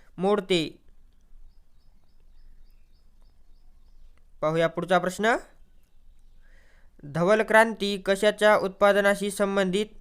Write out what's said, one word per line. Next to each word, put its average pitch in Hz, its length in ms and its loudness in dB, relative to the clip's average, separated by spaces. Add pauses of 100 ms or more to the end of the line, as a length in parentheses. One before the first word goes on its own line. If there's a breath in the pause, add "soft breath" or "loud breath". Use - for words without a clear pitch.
(180)
मोडते. 190 640 -2 (3500)
पाहूया 160 280 0
पुढचा 175 300 -2
प्रश्न. 196 380 -2 (1700)
धवल 175 380 0
क्रांती 208 640 2
कशाच्या 208 500 2
उत्पादनाशी 202 760 0
संबंधित 196 560 -2 (140)